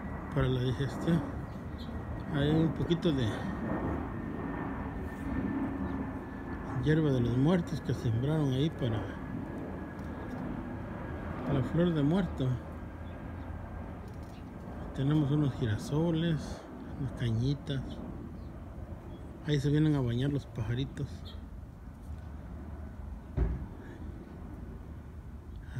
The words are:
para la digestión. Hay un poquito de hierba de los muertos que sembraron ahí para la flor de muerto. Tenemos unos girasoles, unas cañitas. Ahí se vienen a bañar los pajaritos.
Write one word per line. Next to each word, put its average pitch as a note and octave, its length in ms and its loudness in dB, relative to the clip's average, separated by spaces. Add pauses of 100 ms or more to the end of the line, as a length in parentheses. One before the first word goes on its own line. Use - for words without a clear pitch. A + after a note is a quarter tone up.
(340)
para C3+ 140 4
la B2+ 140 4
digestión. C3 600 2 (1120)
Hay C#3+ 160 4
un D#3+ 240 6
poquito E3+ 380 4
de C3 160 4 (3500)
hierba D3+ 260 6
de B2+ 80 6
los A#2 180 4
muertos E3 440 6
que - 120 0
sembraron C3+ 600 4
ahí C#3 160 4
para A2+ 320 0 (2500)
la C3 80 6 (120)
flor E3+ 200 6
de D3+ 100 6
muerto. D#3+ 440 4 (2500)
Tenemos C#3+ 360 4
unos D3 240 4
girasoles, D#3 1040 2 (400)
unas B2 180 -2
cañitas. B2+ 640 2 (1600)
Ahí D3 140 4
se C#3 100 4
vienen D3+ 260 6
a C#3 40 4
bañar B2 320 2
los C#3 140 0
pajaritos. B2+ 640 -2 (4000)